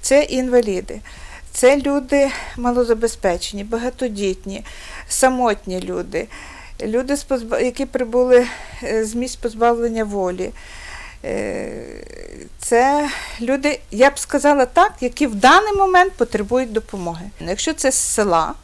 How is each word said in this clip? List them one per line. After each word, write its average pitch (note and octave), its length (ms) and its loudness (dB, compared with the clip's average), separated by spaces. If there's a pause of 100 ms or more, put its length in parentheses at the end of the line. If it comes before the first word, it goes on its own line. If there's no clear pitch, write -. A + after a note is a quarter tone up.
Це C#4 220 4
інваліди, A#3+ 760 0 (520)
це C4 240 6
люди C#4 540 2 (260)
малозабезпечені, A3+ 1080 0
багатодітні, G#3 1000 -4 (440)
самотні A#3 720 0
люди, F3+ 460 -6 (560)
люди, B3+ 340 -2
з - 80 -6
позба-, A#3 360 -2
які B3+ 260 -2
прибули, B3 600 4 (360)
е, A3 220 -2
з G#3+ 100 -8
місць B3 220 -4
позбавлення A#3 680 0
волі. F#3 460 -4 (760)
Е, G2+ 460 -6 (880)
це C#4 520 2 (300)
люди, C4+ 400 0 (100)
я B3 200 6
б C#4 80 -10
сказала C#4+ 480 2
так, F#4 340 4
які B3+ 260 0
в A3+ 80 -4
даний D#4+ 380 6
момент F#4+ 400 4
потребують A#3 600 -2
допомоги. F#3 580 -6 (100)
Якщо F#3 320 -4
це D4+ 200 0
з - 20 -2
села E3+ 680 0